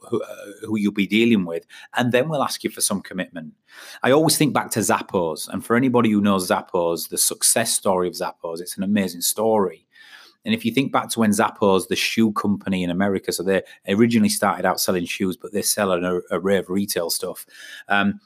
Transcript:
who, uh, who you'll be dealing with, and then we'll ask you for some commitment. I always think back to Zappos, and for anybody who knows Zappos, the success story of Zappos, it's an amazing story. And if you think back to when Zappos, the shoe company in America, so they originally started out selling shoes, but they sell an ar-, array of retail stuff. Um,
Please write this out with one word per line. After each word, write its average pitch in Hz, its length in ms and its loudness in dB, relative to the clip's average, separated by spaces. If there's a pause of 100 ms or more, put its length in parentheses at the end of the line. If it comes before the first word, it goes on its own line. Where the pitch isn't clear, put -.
who, 107 200 -4
uh, - 240 -14 (160)
who 107 160 -4
you'll 104 140 2
be 101 160 0
dealing 110 360 4
with, 85 220 -6 (320)
and 123 140 2
then 123 180 2
we'll 143 140 -2
ask - 200 -6
you 104 60 -2
for - 120 -10
some 98 200 -2
commitment. 87 540 -10 (480)
I 123 80 4
always 151 260 4
think 139 160 2
back 117 160 -2
to - 120 -2
Zappos, 92 680 -2
and 92 160 -8
for 113 100 2
anybody 120 360 4
who 104 100 4
knows 98 260 2
Zappos, 85 640 -2
the 85 80 -8
success - 560 0
story 92 340 0
of 85 60 -6
Zappos, 85 480 -8
it's - 160 -12
an 98 60 -4
amazing 95 380 0
story. 107 640 0 (560)
And 110 120 0
if 113 100 -4
you 113 60 0
think 127 200 0
back 113 180 0
to - 100 -4
when 113 100 4
Zappos, 101 580 2
the 95 80 -2
shoe 113 360 2
company 101 500 -2
in 87 80 -2
America, 95 420 -2
so 90 120 -4
they 92 180 2 (260)
originally 110 400 4
started 92 380 0
out 92 160 2
selling 90 240 -2
shoes, 92 320 -4
but - 160 -16
they 101 80 -2
sell 98 300 0
an 90 120 0
ar-, 90 280 -2
array 98 260 0
of 85 100 -2
retail 92 440 -2
stuff. - 340 -8 (440)
Um, 101 360 0